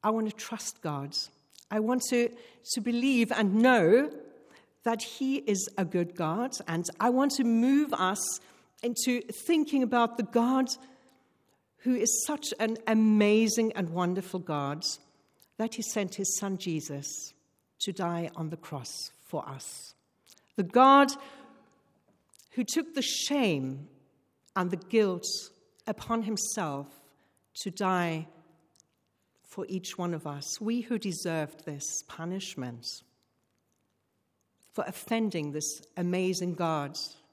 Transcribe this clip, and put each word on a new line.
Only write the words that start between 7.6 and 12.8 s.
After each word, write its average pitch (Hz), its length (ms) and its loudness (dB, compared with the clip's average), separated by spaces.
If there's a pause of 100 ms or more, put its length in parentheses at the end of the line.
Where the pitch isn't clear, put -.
us - 460 -2 (440)
into 247 400 -2 (240)
thinking 302 360 2
about 233 340 2
the 240 60 -2
God 247 460 2 (1120)
who 254 160 2
is - 320 0
such 294 340 -4
an 226 160 0 (100)